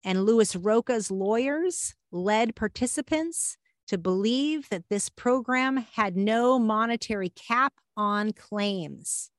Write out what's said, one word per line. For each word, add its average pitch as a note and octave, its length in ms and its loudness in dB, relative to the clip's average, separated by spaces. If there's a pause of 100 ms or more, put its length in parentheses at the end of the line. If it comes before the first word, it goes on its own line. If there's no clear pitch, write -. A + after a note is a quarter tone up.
and F#3+ 220 0
Louis A3 280 4
Roca's G#3+ 560 0
lawyers B3+ 840 -2 (160)
led G#3+ 460 0
participants D#4 1000 -2 (300)
to G3+ 100 -2
believe A#3 720 0
that F3+ 200 -6
this G3+ 180 -2
program B3+ 720 0 (160)
had G3 240 -4
no A#3 420 2
monetary A3 720 0
cap B3+ 440 -2 (240)
on G#3 340 0
claims G3+ 1080 -6